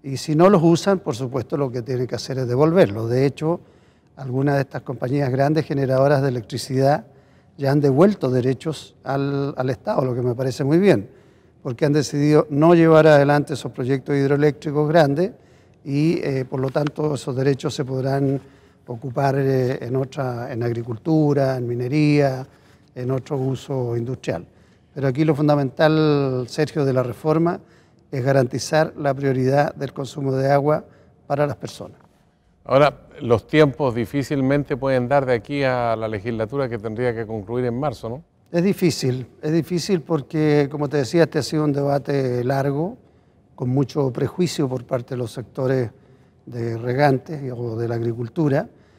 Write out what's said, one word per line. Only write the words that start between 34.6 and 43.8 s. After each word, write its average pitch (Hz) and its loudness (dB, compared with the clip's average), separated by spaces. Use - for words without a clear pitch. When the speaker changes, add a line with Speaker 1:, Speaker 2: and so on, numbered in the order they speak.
Speaker 2:
pueden 127 0
dar 139 4
de 127 0
aquí 143 -4
a 123 0
la 110 -4
legislatura 110 -4
que 117 -6
tendría 113 -4
que 113 -8
concluir 113 -6
en 120 -4
marzo, 131 -6
¿no? 127 -10
Speaker 1:
Es 170 0
difícil, 139 0
es 156 -4
difícil 170 -2
porque, 147 0
como 147 -4
te 147 -2
decía, 165 2
este 156 0
ha 135 0
sido 151 -2
un 147 2
debate 139 -2
largo, 139 -2
con 123 -6
mucho 135 0